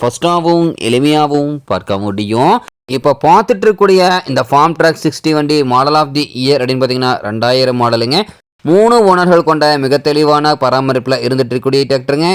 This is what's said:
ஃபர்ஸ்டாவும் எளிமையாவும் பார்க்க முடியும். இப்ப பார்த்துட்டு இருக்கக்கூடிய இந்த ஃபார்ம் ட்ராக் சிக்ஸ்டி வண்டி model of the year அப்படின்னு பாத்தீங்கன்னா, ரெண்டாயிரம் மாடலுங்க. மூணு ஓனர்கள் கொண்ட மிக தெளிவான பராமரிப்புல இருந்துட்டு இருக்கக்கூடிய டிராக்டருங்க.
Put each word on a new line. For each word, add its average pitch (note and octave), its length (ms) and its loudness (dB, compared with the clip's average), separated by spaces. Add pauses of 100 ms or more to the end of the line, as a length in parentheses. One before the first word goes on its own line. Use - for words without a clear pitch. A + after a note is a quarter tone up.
ஃபர்ஸ்டாவும் E3+ 760 0
எளிமையாவும் D3 880 0
பார்க்க G2 340 -4
முடியும். G#2+ 600 -2 (340)
இப்ப C#3 300 0
பார்த்துட்டு G3 420 2
இருக்கக்கூடிய F#3 640 2
இந்த C3 220 -2
ஃபார்ம் D3 320 2
ட்ராக் D#3+ 200 0
சிக்ஸ்டி D#3 300 -2
வண்டி D3+ 300 0
model C3 320 0
of D#3 200 0
the D3 200 -2
year C3+ 240 0
அப்படின்னு B2+ 260 -2
பாத்தீங்கன்னா, B2+ 380 -2
ரெண்டாயிரம் B2 600 0
மாடலுங்க. A#2 380 0 (440)
மூணு G#3 500 4
ஓனர்கள் F3 280 2
கொண்ட D3+ 360 0
மிக C3+ 200 0
தெளிவான D3+ 560 0
பராமரிப்புல C3 680 -2
இருந்துட்டு B2 320 -2
இருக்கக்கூடிய C3+ 340 -2
டிராக்டருங்க. C#3 460 -2